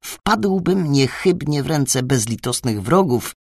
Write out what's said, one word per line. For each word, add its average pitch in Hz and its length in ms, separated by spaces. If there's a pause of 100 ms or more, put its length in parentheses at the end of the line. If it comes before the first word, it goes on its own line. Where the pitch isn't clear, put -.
Wpadłbym 190 880
niechybnie 143 720
w - 40
ręce 135 360
bezlitosnych 117 760
wrogów 131 520 (100)